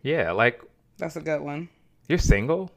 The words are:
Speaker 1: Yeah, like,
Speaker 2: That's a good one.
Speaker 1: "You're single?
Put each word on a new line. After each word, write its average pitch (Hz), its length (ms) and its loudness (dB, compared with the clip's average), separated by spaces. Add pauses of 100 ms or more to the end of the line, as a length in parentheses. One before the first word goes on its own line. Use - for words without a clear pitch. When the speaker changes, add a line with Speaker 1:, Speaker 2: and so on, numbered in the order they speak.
Speaker 1:
Yeah, 131 300 -2
like, 113 300 2 (360)
Speaker 2:
That's - 180 -8
a 160 60 -10
good 151 200 -4
one. 147 280 -10 (380)
Speaker 1:
"You're 180 120 2
single? 147 580 2